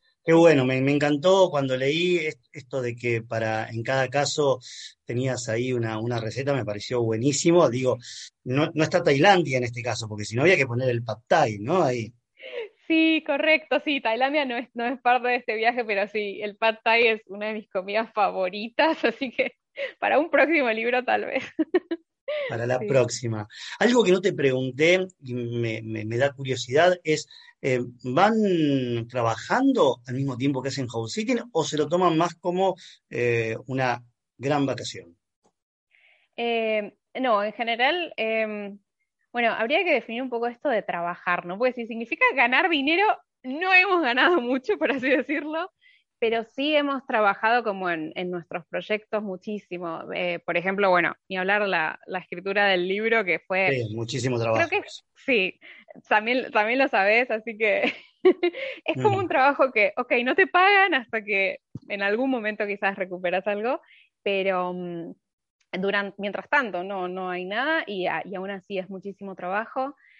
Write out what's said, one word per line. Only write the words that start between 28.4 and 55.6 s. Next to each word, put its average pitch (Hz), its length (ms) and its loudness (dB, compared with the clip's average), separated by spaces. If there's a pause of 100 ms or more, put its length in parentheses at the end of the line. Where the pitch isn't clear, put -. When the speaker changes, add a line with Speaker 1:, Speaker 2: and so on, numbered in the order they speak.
Speaker 1:
trabajando 135 1000 2
al 123 80 -8
mismo 135 220 -4
tiempo 131 260 -2
que 135 60 -4
hacen 131 200 -6
house 113 240 -6
sitting 233 260 -2 (140)
o 160 120 2
se 156 120 -6
lo 147 120 0
toman 170 280 2
más 165 200 2
como, 180 400 0 (340)
eh, 117 460 0 (100)
una 127 360 -2 (360)
gran 139 280 0
vacación? 120 500 -8 (1200)
Speaker 2:
Eh, 226 580 -2 (260)
no, 226 220 2
en 208 100 -4
general, 247 640 -2
em, 214 640 -4 (540)
bueno, 240 200 2
habría 294 320 0
que 339 100 2
definir 226 280 -4
un 254 80 -8
poco 233 160 -4
esto 240 220 -6
de 214 140 0
trabajar, 175 640 -4
¿no? 180 120 -8
Porque 247 160 2
si 233 120 -8
significa 226 380 -4 (100)
ganar 269 340 4
dinero, 330 360 2 (380)
no 320 320 -2
hemos 370 280 6
ganado 269 380 4
mucho, 262 380 -2
por - 140 0
así 262 160 -2
decirlo, 302 640 -2 (480)
pero 226 260 -2
sí 285 300 -2
hemos 285 320 0
trabajado 220 580 2
como 190 260 -4
en, 160 240 -4
en 185 160 -6
nuestros 170 360 -8
proyectos 208 560 -6
muchísimo. 180 920 -10
Eh, 175 320 -2
por 170 100 0
ejemplo, 190 340 0
bueno, 170 240 4 (140)
ni 190 80 -8
hablar 196 320 0
la, 165 380 -2
la 185 140 -6
escritura 196 460 -2
del 185 220 2
libro, 220 360 0
que 165 160 -2
fue 185 320 0
Speaker 1:
Sí, 113 220 -4
muchísimo 120 440 -4
trabajo. 113 300 2
Speaker 2:
creo - 140 -2
que - 60 -14 (260)
sí, 202 460 -2 (480)